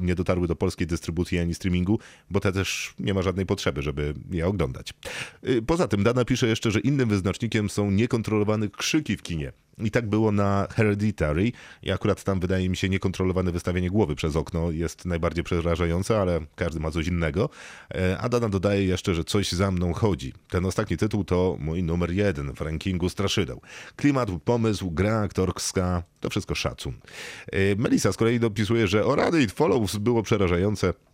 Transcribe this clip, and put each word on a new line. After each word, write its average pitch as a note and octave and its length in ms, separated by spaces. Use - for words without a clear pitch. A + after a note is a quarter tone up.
nie F2+ 120
dotarły F2+ 340
do E2 80
polskiej F2+ 300
dystrybucji E2+ 520
ani E2+ 160
streamingu, F2+ 440
bo F#2+ 100
te F#2+ 120
też - 460
nie F#2+ 160
ma F#2+ 80
żadnej F#2 240
potrzeby, C#2+ 360
żeby D2 320
je E2+ 160
oglądać. E2 480
Y, A2+ 140
poza D#3+ 260
tym G2+ 140
Dana A#2+ 220
pisze B2 220
jeszcze, A2+ 240
że G2 100
innym C3 280
wyznacznikiem G#2 640
są G2+ 200
niekontrolowane G#2+ 800
krzyki - 480
w - 60
kinie. D2+ 300
I G#2+ 120
tak A#2 180
było G#2+ 240
na G2+ 380
Hereditary G#2 840
i - 80
akurat F#2+ 340
tam, F#2+ 160
wydaje F#2 280
mi F#2 80
się, G2 120
niekontrolowane F#2 640
wystawienie F2+ 380
głowy F#2 240
przez D#2 220
okno E2 340
jest D#2+ 340
najbardziej E2+ 400
przerażające, E2+ 760
ale F2 200
każdy D#2+ 240
ma D#2 100
coś D#2+ 160
innego. E2+ 420
E, F#2 240
a B2 100
Dana A#2 200
dodaje G2 360
jeszcze, F2+ 300
że E2 100
coś G2 280
za F#2+ 180
mną F2+ 220
chodzi. G#2 400
Ten F#2 180
ostatni F#2 300
tytuł G#2 280
to F2+ 360
mój D#2+ 220
numer E2+ 300
jeden D#2 400
w - 80
rankingu E2 480
straszydeł. G2 520
Klimat, C3+ 320
pomysł, A2 460
gra G2+ 300
aktorska, F2+ 840
to - 100
wszystko F2+ 240
szacun. B1 400
E, G2 240
Melisa A2 360
z - 40
kolei A#2 240
dopisuje, A2 460
że G2+ 180
o C3+ 100
rady, D#3 280
It G2+ 100
Follows C3 440
było A2+ 260
przerażające, F#2+ 720